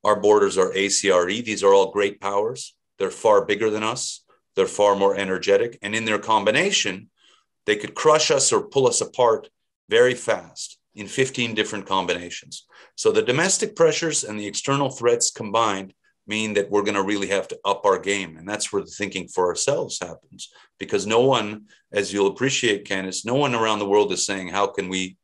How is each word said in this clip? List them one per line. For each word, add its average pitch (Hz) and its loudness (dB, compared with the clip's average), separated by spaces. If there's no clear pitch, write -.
Our 104 2
borders 101 4
are 92 2
A 98 0
C 98 0
R 90 4
E. 110 -4
These 107 -4
are 98 8
all 98 4
great 101 -2
powers. 104 -4
They're 95 -2
far 104 4
bigger 104 0
than 107 -2
us. - -6
They're 95 2
far 101 4
more 98 2
energetic. 98 0
And 104 -6
in 113 -2
their 107 0
combination, 110 0
they 104 2
could - -10
crush 156 4
us 135 2
or 117 0
pull 135 2
us 113 2
apart 113 0
very 123 6
fast 92 -6
in 101 -12
fifteen 123 -2
different 104 -2
combinations. 90 -4
So - 0
the 104 2
domestic 170 0
pressures 156 2
and 107 -8
the 104 -8
external 139 -2
threats 120 0
combined 101 -4
mean 110 -2
that 98 0
we're 101 2
gonna 101 0
really 98 -2
have 92 -4
to - -12
up - -4
our 95 4
game. 95 -6
And 82 -16
that's 107 -6
where 95 -4
the - -18
thinking 95 -6
for 92 -2
ourselves 139 -2
happens, - -20
because 98 -2
no 110 2
one, 107 -2
as 95 -2
you'll 98 2
appreciate, 117 -2
Candice, 95 -6
no 131 0
one 123 0
around 110 0
the 101 -2
world 101 4
is 87 -2
saying, 95 -6
"How 98 -2
can 92 -4
we 92 -4